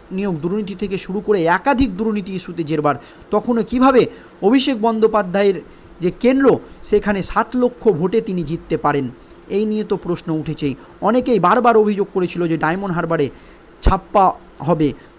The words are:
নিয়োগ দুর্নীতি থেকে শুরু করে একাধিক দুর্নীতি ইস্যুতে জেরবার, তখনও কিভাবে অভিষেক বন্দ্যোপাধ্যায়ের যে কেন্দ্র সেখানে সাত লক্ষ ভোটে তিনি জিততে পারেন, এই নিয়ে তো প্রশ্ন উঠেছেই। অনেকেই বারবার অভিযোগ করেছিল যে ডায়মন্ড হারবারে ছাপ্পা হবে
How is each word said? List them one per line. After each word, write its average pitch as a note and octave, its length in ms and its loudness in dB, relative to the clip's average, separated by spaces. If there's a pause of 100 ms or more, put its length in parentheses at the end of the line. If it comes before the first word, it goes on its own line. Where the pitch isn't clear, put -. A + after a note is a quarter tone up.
(120)
নিয়োগ F#3+ 300 -4
দুর্নীতি F#3+ 340 -4
থেকে F#3+ 220 -6
শুরু F#3+ 240 -6
করে G3+ 220 0
একাধিক F#3+ 540 0
দুর্নীতি G#3 360 -4
ইস্যুতে F3 300 -6
জেরবার, D3 320 0 (360)
তখনও A3 320 0
কিভাবে B3+ 380 4 (400)
অভিষেক B3+ 400 2
বন্দ্যোপাধ্যায়ের G#3 760 2 (420)
যে F3 200 0
কেন্দ্র C4 260 4 (380)
সেখানে G3+ 400 0
সাত A3+ 320 -2
লক্ষ B3 340 0
ভোটে F#3 320 0
তিনি F#3 220 -4
জিততে D#3+ 340 -6
পারেন, C#3+ 280 0 (440)
এই G#3+ 160 0
নিয়ে G#3+ 180 -2
তো G3+ 140 -4
প্রশ্ন F3 340 -6
উঠেছেই। D3+ 420 -4 (280)
অনেকেই A3+ 380 2
বারবার A3+ 380 4
অভিযোগ G#3 360 2
করেছিল F3 340 -2
যে D#3+ 100 -2
ডায়মন্ড F3 380 -4
হারবারে E3 340 -2 (520)
ছাপ্পা F#3+ 440 2 (340)
হবে D3+ 340 0 (260)